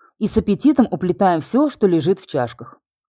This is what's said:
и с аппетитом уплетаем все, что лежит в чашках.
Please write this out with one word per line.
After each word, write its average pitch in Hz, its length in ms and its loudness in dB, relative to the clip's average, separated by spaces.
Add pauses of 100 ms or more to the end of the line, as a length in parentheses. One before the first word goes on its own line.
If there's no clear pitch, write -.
(180)
и 214 80 -4
с - 120 0
аппетитом 226 520 2
уплетаем 180 500 0
все, 285 280 0
что 226 180 -2
лежит 170 320 2
в - 80 -20
чашках. - 540 -8 (280)